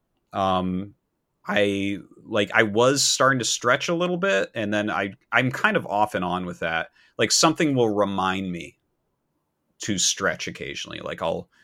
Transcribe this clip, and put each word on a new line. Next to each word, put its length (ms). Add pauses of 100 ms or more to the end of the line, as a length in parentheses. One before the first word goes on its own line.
(340)
um, 600 (520)
I, 520 (260)
like, 280
I 120
was 380
starting 360
to 60
stretch 440
a 60
little 240
bit, 360
and 200
then 160
I, 240 (180)
I'm 180
kind 280
of 80
off 280
and 100
on 220
with 140
that. 280 (280)
Like, 160
something 420
will 200
remind 580
me 240 (1040)
to 140
stretch 500
occasionally. 540
Like, 220
I'll, 260 (160)